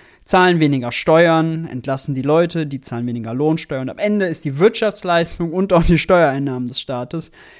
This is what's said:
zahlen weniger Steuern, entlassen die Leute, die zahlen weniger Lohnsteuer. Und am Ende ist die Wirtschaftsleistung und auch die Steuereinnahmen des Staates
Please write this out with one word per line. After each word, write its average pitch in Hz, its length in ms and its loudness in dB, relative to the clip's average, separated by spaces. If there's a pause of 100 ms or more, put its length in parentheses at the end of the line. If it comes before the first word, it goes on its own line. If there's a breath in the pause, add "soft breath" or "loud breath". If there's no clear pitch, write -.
(260 soft breath)
zahlen 180 340 4
weniger 139 320 0
Steuern, 160 760 2
entlassen 135 480 -6
die 131 80 -4
Leute, 165 420 2
die 139 160 -10
zahlen 120 240 -6
weniger 117 300 -6
Lohnsteuer. 147 460 -2
Und 131 100 -8
am - 80 -16
Ende 208 260 0
ist 165 200 -6
die 139 120 -4
Wirtschaftsleistung 175 960 0
und 190 200 0
auch 170 100 6
die 165 160 4
Steuereinnahmen 139 680 2
des 120 120 -8
Staates 127 500 -8 (300 loud breath)